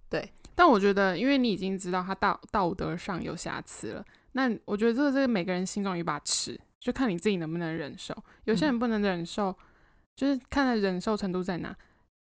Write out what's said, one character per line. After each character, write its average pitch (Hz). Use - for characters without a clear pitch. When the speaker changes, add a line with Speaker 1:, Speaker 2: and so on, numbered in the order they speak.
Speaker 1:
对。 -
Speaker 2:
但 349
我 247
觉 202
得， 190
因 214
为 277
你 247
已 190
经 190
知 180
道 185
他 190
道-， -
道 180
德 160
上 170
有 160
瑕 -
疵 -
了， -
那 262
我 208
觉 208
得 233
这 254
个， 285
这 262
个 269
每 208
个 185
人 185
心 202
中 196
有 170
一 -
把 151
尺， -
就 247
看 247
你 175
自 214
己 196
能 160
不 165
能 165
忍 160
受。 -
有 214
些 180
人 254
不 240
能 220
忍 180
受， 196
Speaker 1:
嗯。 185
Speaker 2:
就 269
是 277
看 285
他 247
忍 190
受 214
程 202
度 185
在 180
哪。 -